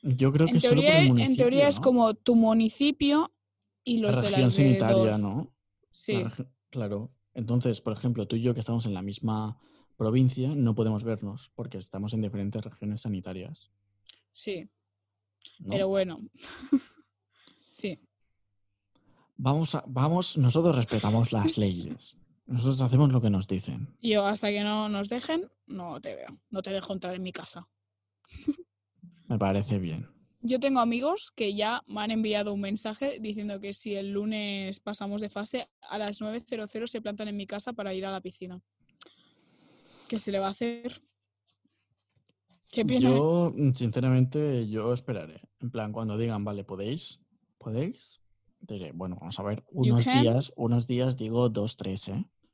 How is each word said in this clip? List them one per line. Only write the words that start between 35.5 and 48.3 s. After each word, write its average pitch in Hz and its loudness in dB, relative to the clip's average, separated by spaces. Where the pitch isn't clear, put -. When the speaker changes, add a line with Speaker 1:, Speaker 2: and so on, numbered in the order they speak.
Speaker 2:
a 202 -8
las 208 -6
nueve 220 -8
cero 220 -8
cero 226 -8
se 233 -6
plantan 208 -8
en 202 -6
mi 196 -8
casa 208 -8
para 202 -6
ir 190 -6
a 190 -6
la 190 -6
piscina. 180 -14
¿Qué 226 -4
se 208 -6
le 196 -2
va 196 -2
a 196 -4
hacer? 233 -8
Qué 226 -2
pena. 240 4
Speaker 1:
Yo, 160 4
sinceramente, 127 0
yo 110 -2
esperaré. 87 -8
En 123 -6
plan, 107 -6
cuando 110 -4
digan, 110 -2
"Vale, 101 -6
podéis, 104 -8
podéis", 131 -8